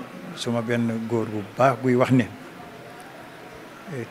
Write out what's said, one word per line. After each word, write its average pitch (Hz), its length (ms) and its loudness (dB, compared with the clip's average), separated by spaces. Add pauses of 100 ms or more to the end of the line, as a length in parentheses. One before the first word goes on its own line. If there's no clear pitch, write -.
(360)
suma 117 260 0
benn 113 480 0
góor 113 160 2
bu 107 160 -4 (160)
baax 120 240 6
buy 127 140 6
wax 123 160 6
ne, 123 160 8 (1700)
eh, 117 160 -4